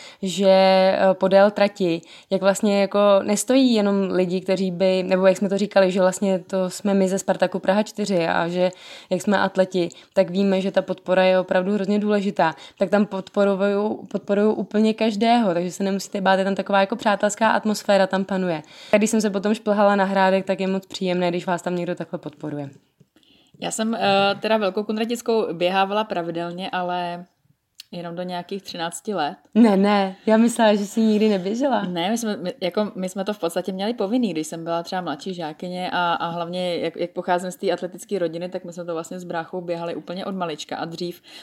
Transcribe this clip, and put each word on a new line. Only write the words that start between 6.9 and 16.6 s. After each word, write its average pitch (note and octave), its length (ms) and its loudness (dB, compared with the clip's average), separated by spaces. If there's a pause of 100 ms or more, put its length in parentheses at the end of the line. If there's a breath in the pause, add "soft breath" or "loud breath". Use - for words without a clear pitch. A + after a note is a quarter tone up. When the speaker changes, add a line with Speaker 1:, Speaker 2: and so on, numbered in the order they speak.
Speaker 1:
my F#3+ 140 2
ze F#3+ 100 -2
Spartaku F#3 400 -2
Praha G3 240 0
čtyři G3 460 -2
a E3+ 200 0
že F3+ 220 0 (400 loud breath)
jak F#3 120 -2
jsme G3 160 2
atleti, F#3 500 0 (240 loud breath)
tak F3+ 180 2
víme, F#3+ 300 2
že F#3+ 100 -2
ta F#3 120 0
podpora F#3 420 0
je F#3 160 4
opravdu F#3 340 0
hrozně G#3 240 0
důležitá. G3+ 560 0 (240 loud breath)
Tak F#3 120 0
tam G3+ 160 2
podporujou, G3+ 1040 -2
podporujou G3+ 420 0
úplně G#3+ 420 0
každého, A3 600 2
takže F3 160 -2
se G3+ 140 -6
nemusíte G3 360 -4
bát, F#3+ 180 4
je F#3+ 60 0
tam G3 100 0
taková G3 260 0